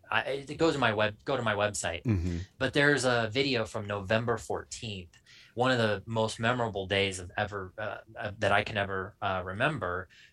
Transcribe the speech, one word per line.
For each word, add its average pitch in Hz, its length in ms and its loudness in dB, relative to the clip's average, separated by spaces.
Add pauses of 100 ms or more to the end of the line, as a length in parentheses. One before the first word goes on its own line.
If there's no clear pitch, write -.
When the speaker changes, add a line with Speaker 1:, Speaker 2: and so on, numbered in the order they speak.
Speaker 1:
I, 113 120 0 (280)
it 151 80 -8
goes 165 160 4
to 139 60 0
my 117 140 4
web-, 107 320 2
go 139 120 0
to 120 60 -2
my 110 100 2
website. 101 500 0
Speaker 2:
Mm-hmm. 90 340 2 (200)
Speaker 1:
But 131 160 0
there's 143 320 4
a 117 260 2
video 127 340 2
from 107 200 -6
November 110 520 0
fourteenth, 98 720 -8 (420)
one 123 160 2
of 127 80 4
the 107 280 2
most 110 340 0
memorable 113 480 0
days 98 320 2
of 87 180 -10
ever, 98 400 -4
uh, 107 200 -6 (220)
uh, 110 200 -6
that 101 120 2
I 104 120 4
can 107 140 -4
ever, 95 440 -2
uh, 95 240 -2
remember, 95 640 -2 (240)